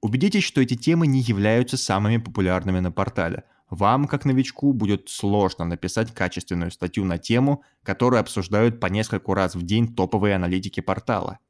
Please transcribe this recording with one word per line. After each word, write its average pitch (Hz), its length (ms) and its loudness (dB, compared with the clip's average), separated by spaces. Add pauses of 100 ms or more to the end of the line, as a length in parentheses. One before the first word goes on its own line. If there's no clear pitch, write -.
Убедитесь, 165 420 2
что - 180 -2
эти 127 140 2
темы 165 320 2
не 131 140 4
являются 113 560 2
самыми 104 400 2
популярными 92 640 0
на 90 100 0
портале. 90 540 -4 (260)
Вам, 113 380 2
как - 160 -4
новичку, 135 480 2
будет 104 360 0
сложно 101 560 0
написать 90 480 -4
качественную 90 600 -4
статью 92 320 -4
на 87 140 -2
тему, 135 440 0 (220)
которую 120 340 2
обсуждают 107 640 0
по 98 60 -2
нескольку 98 480 -2
раз 92 200 0
в 87 80 -6
день 113 320 0
топовые 101 400 0
аналитики 92 460 -4
портала. - 580 -4 (120)